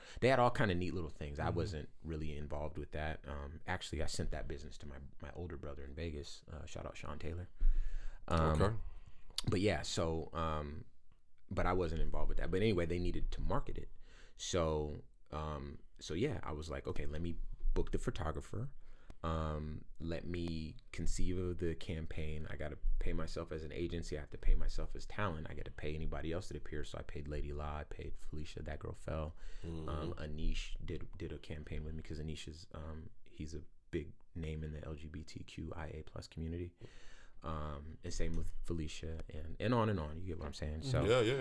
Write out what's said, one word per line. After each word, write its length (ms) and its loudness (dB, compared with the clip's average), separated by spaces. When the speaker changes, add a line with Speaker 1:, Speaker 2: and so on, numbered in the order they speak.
Speaker 1:
they 80 6
had 100 6
all 100 8
kind 220 4
of 60 2
neat 180 0
little 160 -2
things. 280 -6
I 80 0
Speaker 2:
Mm-hmm. 100 0
Speaker 1:
wasn't 320 -2
really 340 -2
involved 400 -4
with 160 -6
that. 340 -2
Um, 400 -8
actually, 340 -4
I 60 4
sent 240 0
that 160 -4
business 320 -6
to 80 -10
my, 80 -10
my 140 -8
older 220 -6
brother 260 -8
in 100 -10
Vegas. 480 -6
Uh, 140 -10
shout 200 -8
out 120 -8
Sean 220 -6
Taylor. 300 -4
Um, 320 6
Speaker 3:
Okay. 120 6
Speaker 1:
but 100 4
yeah, 220 4
so, 520 0
um, 520 -2
but 160 2
I 60 4
wasn't 280 2
involved 280 8
with 80 6
that. 120 6
But 120 4
anyway, 240 6
they 140 2
needed 320 4
to 100 -2
market 360 4
it. 120 -4
So, 680 0
um, 460 -4
so 160 -6
yeah, 280 0
I 100 -4
was 160 -6
like, 180 -6
"Okay, 180 2
let 160 0
me 140 0
book 160 4
the 80 2
photographer. 680 -2
Um, 600 -2
let 260 -4
me 480 -4
conceive 460 6
of 220 0
the 160 2
campaign. 760 -2
I 60 -4
gotta 200 -4
pay 140 6
myself 400 0
as 100 -4
an 80 -6
agency. 460 -2
I 20 -4
have 120 -8
to 60 -6
pay 160 12
myself 420 8
as 100 -4
talent. 440 0
I 40 -6
gotta 180 -4
pay 240 -2
anybody 380 0
else 160 -2
that 80 -4
appears." 320 -2
So 80 -6
I 60 -6
paid 260 -4
Lady 240 -2
La. 100 -4
I 120 -6
paid 240 -4
Felicia, 340 -4
That 160 -4
Girl 160 -6
Fell. 280 -2
Speaker 3:
Mm-hmm. 240 -4
Speaker 1:
Um, 320 -2
Anish 500 2
did, 220 -4
did 140 -6
a 60 -6
campaign 480 -6
with 100 -4
me 80 -4
'cause 160 -6
Anish 300 -6
is, 240 -12
um, 360 -8
he's 240 -8
a 80 -6
big 200 -4
name 280 -4
in 100 -6
the 120 -8
L 100 -6
G 120 -10
B 160 -8
T 200 -10
Q 320 -8
I 120 -6
A 180 -10
plus 220 -10
community. 460 -6
Um, 600 -6
and 80 -4
same 240 4
with 120 2
Felicia 540 -4
and, 260 -4
and 140 0
on 160 2
and 100 0
on. 220 -4
You 60 -4
get 120 -4
what 80 -6
I'm 60 -6
saying? 300 -4
So, 200 2
Speaker 3:
Yeah, 160 6
yeah, 220 4